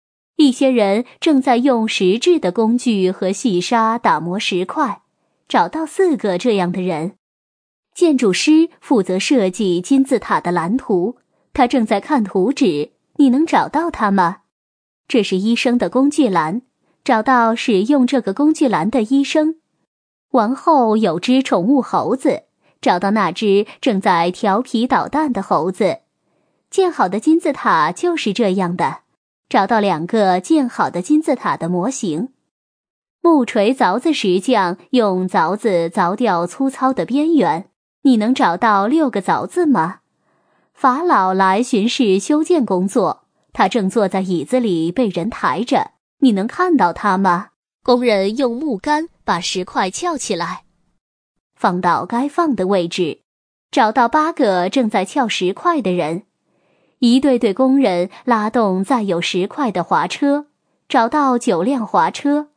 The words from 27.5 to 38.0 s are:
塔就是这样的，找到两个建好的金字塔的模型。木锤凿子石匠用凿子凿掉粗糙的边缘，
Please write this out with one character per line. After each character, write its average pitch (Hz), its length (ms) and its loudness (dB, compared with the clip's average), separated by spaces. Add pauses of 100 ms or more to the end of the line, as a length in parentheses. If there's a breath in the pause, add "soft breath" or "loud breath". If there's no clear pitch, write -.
塔 175 400 0
就 339 240 -2
是 214 160 -4
这 196 220 0
样 180 200 -2
的， 156 260 -4 (500)
找 208 160 2
到 226 140 0
两 175 260 -2
个 185 340 0
建 294 260 0
好 202 220 -4
的 175 140 -6
金 302 180 2
字 311 140 0
塔 165 220 -4
的 165 120 -6
模 180 220 -2
型。 190 380 -6 (920)
木 311 240 4
锤 220 300 0
凿 214 240 0
子 302 160 0
石 190 260 0
匠 190 380 0 (120)
用 190 380 0
凿 180 280 0
子 170 340 -2
凿 180 260 -2
掉 180 300 0
粗 269 240 -4
糙 262 220 -2
的 214 120 -4
边 294 300 0
缘， 175 340 0 (340)